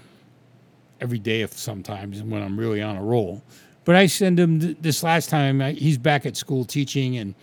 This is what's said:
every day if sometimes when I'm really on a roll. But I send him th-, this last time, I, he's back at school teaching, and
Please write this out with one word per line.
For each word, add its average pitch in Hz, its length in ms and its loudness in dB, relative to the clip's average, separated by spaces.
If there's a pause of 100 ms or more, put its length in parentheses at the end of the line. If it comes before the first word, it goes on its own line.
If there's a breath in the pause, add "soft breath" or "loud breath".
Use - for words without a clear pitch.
(1040 soft breath)
every 120 160 -4
day 110 220 0
if 101 160 -6
sometimes 101 640 -10
when 107 200 -6
I'm 98 180 -6
really 107 220 -2
on 107 120 -6
a 95 80 -8
roll. 104 400 0 (440 loud breath)
But 175 100 8
I 196 80 8
send 180 340 4
him 165 220 4
th-, 165 220 -2
this 156 200 0
last 165 280 2
time, 139 320 2
I, 135 100 -2
he's 151 240 2
back 139 300 0
at 117 100 -6
school 127 300 -4
teaching, 135 500 -2
and 98 260 -8